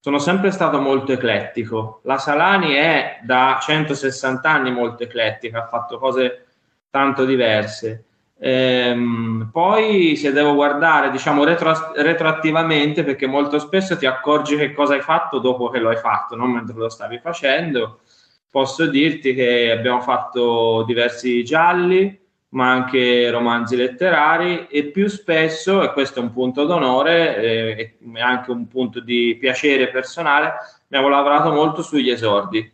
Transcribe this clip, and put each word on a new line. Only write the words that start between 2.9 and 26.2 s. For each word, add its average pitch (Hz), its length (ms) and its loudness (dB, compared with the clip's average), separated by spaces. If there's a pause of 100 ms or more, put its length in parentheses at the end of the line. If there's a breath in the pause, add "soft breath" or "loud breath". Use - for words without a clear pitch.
da 127 380 2
centosessanta 135 880 -2
anni 139 240 0
molto 120 300 -4
eclettica, 113 640 -4
ha - 40 -14
fatto 120 300 -8
cose 127 480 -2 (420 soft breath)
tanto 135 380 0
diverse. 113 800 0 (320)
Ehm, 120 1120 0
poi 190 640 2
se 143 160 -2
devo 147 220 4
guardare, 143 560 2
diciamo, 143 340 0
retro-, 160 520 0
retroattivamente, 156 1080 0
perché 139 220 -2
molto 143 320 0
spesso 190 400 -2
ti 139 80 0
accorgi 143 500 0
che 147 160 -2
cosa 143 220 2
hai 135 80 -2
fatto 160 380 -2
dopo 123 280 0
che 123 100 -4
lo 113 120 0
hai 113 80 0
fatto, 113 380 -4
non 123 140 -2
mentre 113 240 -4
lo 113 140 -4
stavi 113 300 -10
facendo, 143 840 -4 (500 soft breath)
posso 135 360 0
dirti 143 480 0
che 120 360 2
abbiamo 123 320 0
fatto 117 840 0
diversi 120 560 0
gialli, 180 760 2 (300)
ma 127 200 2
anche 123 600 2
romanzi 117 460 0
letterari, 165 880 0
e 147 180 -2
più 196 240 0
spesso, 170 720 0
e 135 120 0
questo 135 240 -2
è 123 40 -4